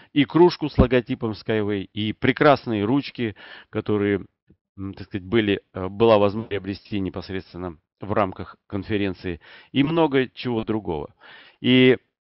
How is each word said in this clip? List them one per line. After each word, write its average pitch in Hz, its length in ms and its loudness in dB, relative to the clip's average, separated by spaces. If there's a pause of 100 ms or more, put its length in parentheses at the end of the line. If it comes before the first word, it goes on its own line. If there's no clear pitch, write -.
(140)
и 139 120 2
кружку 165 420 4
с - 120 -4
логотипом 123 540 0
Skyway, 104 500 -4
и 104 300 -6
прекрасные 123 680 2
ручки, 120 520 -4 (340)
которые, 101 560 -2 (500)
м, 98 200 -12
так 104 100 -18
сказать, 92 220 -10
были, 101 340 2 (140)
э, 92 120 -6
была 107 300 4
возможность 101 320 0
приобрести 98 500 -8
непосредственно 90 800 -8 (220)
в 98 120 -12
рамках 98 440 -4 (100)
конференции, 98 760 -6 (320)
и 131 120 0
много 147 460 0
чего 117 340 -6
другого. 92 500 -6 (460)
И 127 400 6 (240)